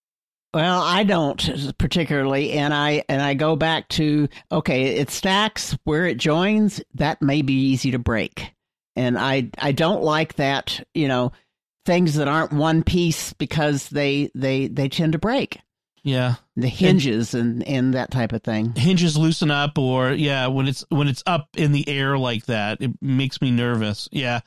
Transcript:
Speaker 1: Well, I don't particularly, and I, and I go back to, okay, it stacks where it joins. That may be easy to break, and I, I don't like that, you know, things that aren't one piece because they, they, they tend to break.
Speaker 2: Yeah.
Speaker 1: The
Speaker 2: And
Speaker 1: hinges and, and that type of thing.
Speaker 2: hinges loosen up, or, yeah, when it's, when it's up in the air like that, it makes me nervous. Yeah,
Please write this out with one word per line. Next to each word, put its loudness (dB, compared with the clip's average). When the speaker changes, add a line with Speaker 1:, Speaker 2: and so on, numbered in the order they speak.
Speaker 1:
Well, 2
I 2
don't 0
particularly, 0
and 0
I, 0
and 0
I 0
go 2
back -2
to, 2
okay, 0
it -2
stacks -2
where 0
it -2
joins. 2
That -2
may 2
be 0
easy 0
to -2
break, -4
and 0
I, 0
I -2
don't 0
like 0
that, -2
you 0
know, 0
things 4
that 2
aren't 0
one 2
piece 0
because -2
they, 0
they, 0
they -2
tend 0
to 0
break. -2
Speaker 2:
Yeah. 0
Speaker 1:
The -2
Speaker 2:
And -2
Speaker 1:
hinges 2
and, 0
and 0
that -2
type -2
of -4
thing. -2
Speaker 2:
hinges 2
loosen 2
up, 0
or, 2
yeah, 0
when 0
it's, -6
when 2
it's -4
up 0
in 2
the 0
air 0
like -2
that, -2
it -2
makes 0
me 2
nervous. 0
Yeah, -2